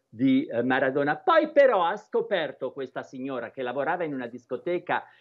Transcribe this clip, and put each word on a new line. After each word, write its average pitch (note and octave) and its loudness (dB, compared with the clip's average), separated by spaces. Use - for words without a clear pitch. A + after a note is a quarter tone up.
di, C3 2
eh, A#2 -2
Maradona. C3+ 0
Poi D#4+ 2
però B3+ 6
ha F3+ 0
scoperto D#3+ -4
questa C3+ -10
signora B2+ -8
che C3 -8
lavorava C#3 -2
in D3 -6
una B2+ -6
discoteca B2+ -6